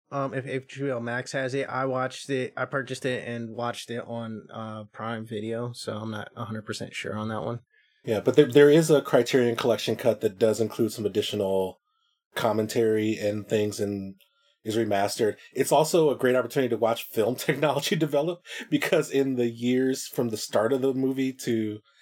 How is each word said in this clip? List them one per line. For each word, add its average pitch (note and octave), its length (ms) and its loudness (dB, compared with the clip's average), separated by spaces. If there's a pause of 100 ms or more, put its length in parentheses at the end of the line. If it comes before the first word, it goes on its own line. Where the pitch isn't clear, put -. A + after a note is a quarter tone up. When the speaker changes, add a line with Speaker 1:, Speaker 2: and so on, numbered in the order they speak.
(120)
Speaker 1:
um, C#3 220 -4
if C3 120 -6
H C3 360 -8
B C#3 100 -2
O A#2+ 80 -4
Max A#2+ 320 -6
has C3 220 -4
it. C3+ 160 -4
I C3 160 -2
watched B2+ 440 -4
it, C3 280 -4
I B2+ 80 -4
purchased C3 400 -6
it B2 200 -4
and A#2 300 -8
watched A#2+ 340 -6
it A#2 160 -6
on, A2+ 480 -10
uh, A2 380 -10
Prime A2+ 340 -8
Video, A2+ 460 -6
so A2 240 -10
I'm G#2+ 160 -8
not G#2 240 -10
a A#2+ 80 -10
hundred G#2+ 220 -8
percent G#2+ 280 -10
sure - 220 -8
on G#2+ 140 -6
that G#2+ 140 -6
one. A#2 160 -6 (440)
Speaker 2:
Yeah, A2 160 0
but A#2 160 2
there, C#3+ 160 8
there C#3+ 180 10
is D#3+ 220 6
a C#3 100 8
Criterion B2 540 4
Collection A2+ 400 0
cut A2 240 0
that G2 200 -2
does A2 200 4
include A2 320 0
some G#2+ 140 -6
additional F#2+ 760 -2 (560)
commentary A2 840 2
and G#2 300 -2
things G#2 320 0
and G2 360 -4 (500)
is G#2+ 120 -2
remastered. G#2 580 0 (180)
It's C3 180 0
also D#3 380 4
a B2 60 0
great B2+ 200 2
opportunity B2+ 340 0
to A2+ 80 0
watch A2+ 260 0
film A2+ 320 0
<laughs> - 120 -6
technology C#3+ 480 0
develop, D#3 440 0 (300)
because G3 420 2
in C3+ 240 2
the A#2+ 140 0
years B2+ 580 0
from A#2+ 220 -2
the A2 80 -4
start A2+ 360 0
of C3 80 0
the C3+ 120 2
movie C3 400 0
to A2 460 -4 (220)